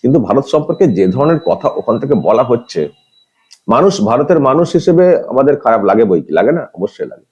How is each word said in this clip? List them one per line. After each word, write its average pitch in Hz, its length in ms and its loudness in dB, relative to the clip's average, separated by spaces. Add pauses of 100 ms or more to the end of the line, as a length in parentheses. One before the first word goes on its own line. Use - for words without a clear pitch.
কিন্তু 131 180 2
ভারত 123 240 0
সম্পর্কে 156 420 0
যে 95 200 2
ধরনের 147 320 0
কথা - 300 -2
ওখান - 300 -4
থেকে 135 160 -2
বলা 104 280 2
হচ্ছে, 85 460 -4 (800)
মানুষ, 143 340 0
ভারতের 139 380 0
মানুষ 143 320 0
হিসেবে 175 320 2 (140)
আমাদের 135 380 0
খারাপ 113 280 0
লাগে 107 200 4
বই 92 180 0
কি, 90 100 -10
লাগে 95 200 0
না? 160 220 -4
অবশ্যই - 320 -8
লাগে। - 240 -20